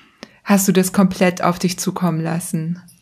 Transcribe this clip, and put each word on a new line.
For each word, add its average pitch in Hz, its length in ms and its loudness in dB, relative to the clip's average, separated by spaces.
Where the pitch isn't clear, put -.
hast 196 220 4
du 196 60 4
das 185 200 2
komplett 185 500 2
auf 175 160 0
dich 180 200 -2
zukommen 175 420 -2
lassen? 165 600 -4